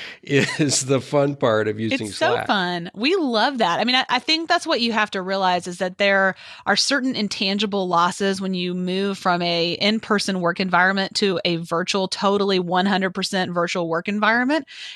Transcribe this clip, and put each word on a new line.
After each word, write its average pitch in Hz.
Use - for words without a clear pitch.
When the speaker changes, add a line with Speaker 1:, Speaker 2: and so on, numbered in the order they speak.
Speaker 1:
is 135
the 135
fun 143
part 110
of 107
using 214
Speaker 2:
It's 196
so 320
Speaker 1:
Slack. -
Speaker 2:
fun. 180
We 277
love 262
that. 175
I 214
mean, 247
I, 262
I 247
think 320
that's 339
what 311
you 233
have 214
to 196
realize 185
is 175
that 185
there 196
are 202
certain 262
intangible 202
losses 180
when 190
you 180
move 185
from 175
a 170
in-person 202
work 170
environment 190
to 196
a 175
virtual, 175
totally 196
one 180
hundred 190
percent 185
virtual 175
work 165
environment. 233